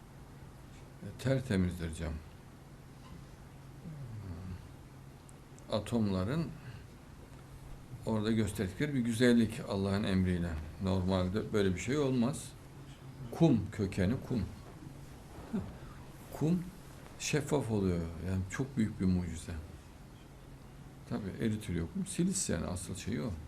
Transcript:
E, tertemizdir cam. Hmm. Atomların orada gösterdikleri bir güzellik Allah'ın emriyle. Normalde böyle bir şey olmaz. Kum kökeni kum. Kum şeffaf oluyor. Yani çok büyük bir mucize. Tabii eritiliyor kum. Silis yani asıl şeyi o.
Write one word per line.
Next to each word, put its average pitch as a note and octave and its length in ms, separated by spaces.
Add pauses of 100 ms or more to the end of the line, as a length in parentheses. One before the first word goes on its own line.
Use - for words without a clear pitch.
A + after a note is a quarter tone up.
(1000)
E, - 40 (140)
tertemizdir F2+ 760
cam. D#2 200
Hmm. - 20 (3500)
Atomların G#2+ 720 (1600)
orada A2 260
gösterdikleri A2 640
bir C3+ 60
güzellik A#2 680
Allah'ın G2 340
emriyle. F#2 460 (340)
Normalde F#2 680
böyle G2 220
bir E2+ 40
şey C3+ 180
olmaz. C3 560 (840)
Kum C#3 240 (100)
kökeni G2 420 (140)
kum. A2+ 180 (1900)
Kum E3 300 (560)
şeffaf C3+ 520
oluyor. F#2+ 300 (260)
Yani F#2+ 220
çok C3+ 280
büyük G#2+ 220
bir F#2+ 60
mucize. F2 480 (1600)
Tabii G#2+ 200 (160)
eritiliyor F#2 480
kum. F#3+ 120
Silis - 440
yani E2+ 160
asıl F#2+ 300
şeyi B2+ 260
o. B2+ 100 (160)